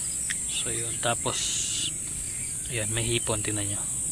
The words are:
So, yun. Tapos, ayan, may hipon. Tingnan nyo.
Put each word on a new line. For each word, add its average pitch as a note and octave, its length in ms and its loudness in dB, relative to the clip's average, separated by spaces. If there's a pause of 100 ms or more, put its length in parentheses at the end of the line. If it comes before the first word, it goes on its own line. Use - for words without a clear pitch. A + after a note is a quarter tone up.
(520)
So, - 160 0
yun. A#2 320 0
Tapos, A#2+ 400 2 (1300)
ayan, A2 240 0
may A2+ 160 2
hipon. A#2 320 2
Tingnan G#2 320 0
nyo. G2+ 100 -2 (300)